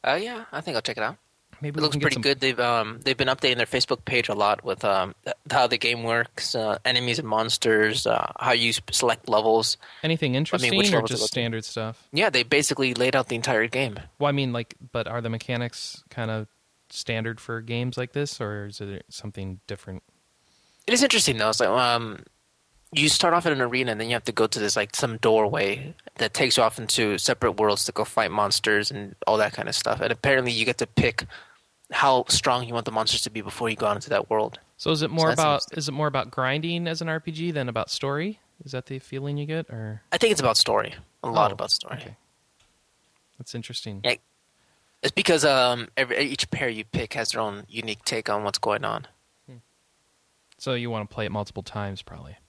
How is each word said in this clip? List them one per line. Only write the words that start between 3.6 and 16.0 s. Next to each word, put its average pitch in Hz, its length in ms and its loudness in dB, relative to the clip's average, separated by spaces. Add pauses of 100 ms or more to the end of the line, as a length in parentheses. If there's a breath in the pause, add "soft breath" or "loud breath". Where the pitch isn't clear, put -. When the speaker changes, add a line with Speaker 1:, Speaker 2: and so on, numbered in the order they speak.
Speaker 1:
Facebook - 380 0
page 123 220 0
a 107 60 -2
lot 104 320 2
with, 95 180 -2
um, 95 400 2
th-, - 120 -4 (140)
how 127 180 4
the 120 100 0
game 117 260 0
works, 117 520 -2
uh, 110 280 0
enemies 123 360 0
and 131 80 -6
monsters, 110 800 2
uh, - 300 0
how 127 140 0
you 117 240 2
sp-, - 160 -6
select 120 380 0
levels. 110 480 4 (240 loud breath)
Speaker 2:
Anything 160 300 0
Speaker 1:
I - 20 0
mean, 127 60 2
Speaker 2:
interesting 127 380 2
Speaker 1:
which 202 120 4
Speaker 2:
or 180 60 4
Speaker 1:
levels 113 160 2
to - 20 0
Speaker 2:
just 113 80 -2
Speaker 1:
go 110 60 2
to. - 40 -4
Speaker 2:
standard 113 320 -4
stuff? 113 480 -8
Speaker 1:
Yeah, 185 200 2
they 123 120 2
basically 139 520 2
laid 127 200 2
out 131 140 2
the 123 60 -2
entire 113 320 2
game. 123 300 -2 (220)
Speaker 2:
Well, 143 80 2
I 143 60 2
mean, 135 180 0
like, 120 240 -6 (160)
but 113 160 -4
are 117 140 -6
the 113 80 -6
mechanics 120 800 -6